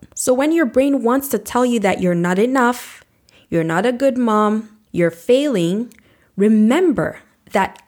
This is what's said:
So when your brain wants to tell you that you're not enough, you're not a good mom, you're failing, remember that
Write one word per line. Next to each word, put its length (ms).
So 180
when 180
your 140
brain 360
wants 280
to 100
tell 260
you 140
that 220
you're 120
not 260
enough, 640
you're 140
not 220
a 60
good 260
mom, 600
you're 200
failing, 840
remember 840
that 360